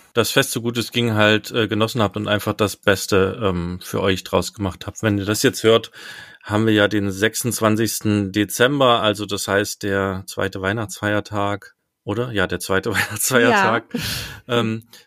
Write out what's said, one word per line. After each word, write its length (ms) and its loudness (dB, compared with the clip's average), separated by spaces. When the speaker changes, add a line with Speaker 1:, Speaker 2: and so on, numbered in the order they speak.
Speaker 1:
das 180 0
Fest, 200 2
so 100 -4
gut 160 -2
es 140 -4
ging, 220 0
halt, 380 4
äh, 180 0
genossen 320 0
habt 160 0
und 100 -4
einfach 240 0
das 240 0
Beste, 680 2
ähm, 400 -2
für 200 -4
euch 240 0
draus 280 0
gemacht 340 -6
habt. 140 -12
Wenn 160 2
ihr 60 -2
das 180 0
jetzt 220 2
hört, 280 4
haben 220 0
wir 80 4
ja 160 6
den 200 -2
sechsundzwanzigsten 1200 0
Dezember, 680 2
also 260 0
das 220 -6
heißt 360 0
der 440 -2
zweite 340 -6
Weihnachtsfeiertag, 1120 -4
oder? 300 -4
Ja, 120 0
der 140 -6
zweite 320 -2
<laughs> 20 -4
Weihnachtsfeiertag. 1000 2
Speaker 2:
Ja. 680 -6
Speaker 1:
Ähm, 300 -4